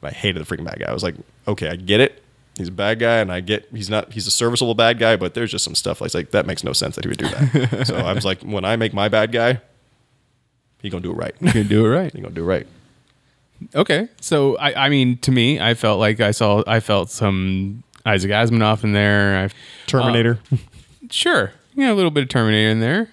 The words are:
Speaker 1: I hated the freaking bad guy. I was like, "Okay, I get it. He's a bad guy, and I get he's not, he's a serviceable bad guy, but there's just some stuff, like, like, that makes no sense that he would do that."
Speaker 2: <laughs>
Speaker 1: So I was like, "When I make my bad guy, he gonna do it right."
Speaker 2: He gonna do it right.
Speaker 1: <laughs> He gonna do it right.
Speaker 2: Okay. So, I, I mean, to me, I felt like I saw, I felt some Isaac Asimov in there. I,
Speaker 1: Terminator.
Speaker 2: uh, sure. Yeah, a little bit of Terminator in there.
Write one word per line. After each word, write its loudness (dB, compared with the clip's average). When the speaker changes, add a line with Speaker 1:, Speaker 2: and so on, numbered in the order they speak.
Speaker 1:
I -10
hated -4
the -8
freaking -12
bad -12
guy. -8
I -6
was -6
like, -4
"Okay, -6
I -8
get 2
it. 2
He's -8
a -10
bad -2
guy, 2
and 0
I -4
get -4
he's -10
not, -2
he's -8
a -2
serviceable 0
bad 2
guy, 4
but -4
there's -4
just -4
some -8
stuff, -4
like, -6
like, -4
that 0
makes -8
no -4
sense -4
that -10
he -4
would -6
do -4
that." 0
Speaker 2:
<laughs> -2
Speaker 1:
So -4
I -2
was -4
like, -2
"When -6
I 2
make -2
my 0
bad 2
guy, 0
he -10
gonna -8
do -6
it -8
right." -8
Speaker 2:
He -6
gonna 2
do 4
it 4
right. 0
Speaker 1:
<laughs> -20
He -12
gonna -12
do -6
it -4
right. -2
Speaker 2:
Okay. 0
So, 0
I, 0
I 2
mean, 4
to 0
me, 2
I 2
felt 2
like 2
I 4
saw, 2
I 2
felt 0
some -2
Isaac 0
Asimov 2
in 0
there. 4
I, -4
Speaker 1:
Terminator. 2
Speaker 2:
uh, 0
sure. 0
Yeah, 2
a 2
little 2
bit 0
of -6
Terminator 4
in 2
there. 0